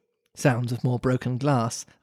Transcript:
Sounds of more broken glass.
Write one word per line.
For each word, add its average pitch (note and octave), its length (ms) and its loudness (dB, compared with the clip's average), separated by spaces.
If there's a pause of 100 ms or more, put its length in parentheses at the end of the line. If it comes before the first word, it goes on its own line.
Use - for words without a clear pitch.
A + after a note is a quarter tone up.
(360)
Sounds B2 360 2
of B2 120 -4
more B2+ 160 2
broken B2+ 380 0
glass. A#2+ 480 0 (180)